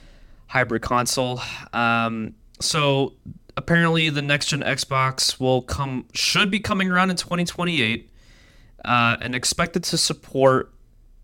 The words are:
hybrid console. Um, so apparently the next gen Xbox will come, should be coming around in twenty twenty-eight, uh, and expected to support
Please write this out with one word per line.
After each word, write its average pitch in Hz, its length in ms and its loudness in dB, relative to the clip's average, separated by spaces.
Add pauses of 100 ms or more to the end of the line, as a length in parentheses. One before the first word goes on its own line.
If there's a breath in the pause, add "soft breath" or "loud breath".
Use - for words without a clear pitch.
(480 soft breath)
hybrid 117 340 0
console. 123 600 -2 (320 loud breath)
Um, 117 600 0 (260)
so 139 520 0 (440)
apparently 165 520 2
the 147 120 -2
next 143 260 0
gen 147 140 -2
Xbox 131 800 -2
will 127 220 2
come, 131 520 -6
should - 360 2
be 202 120 0
coming 190 280 0
around 185 200 4
in 175 80 -2
twenty 175 260 -2
twenty-eight, 151 640 -2 (760 soft breath)
uh, 117 340 4
and 123 160 -6
expected 170 480 -2
to - 140 -2
support 135 760 2 (520)